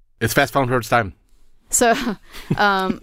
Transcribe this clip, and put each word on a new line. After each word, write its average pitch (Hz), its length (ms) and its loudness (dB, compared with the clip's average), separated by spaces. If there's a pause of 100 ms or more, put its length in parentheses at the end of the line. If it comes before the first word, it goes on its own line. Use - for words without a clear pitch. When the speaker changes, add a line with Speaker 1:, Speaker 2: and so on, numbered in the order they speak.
(200)
Speaker 1:
It's 117 140 0
fast 139 180 2
film 135 160 2
terms 123 200 -2
time. 117 260 0 (560)
Speaker 2:
So, 233 200 2
<laughs> - 680 -4
um, 190 460 0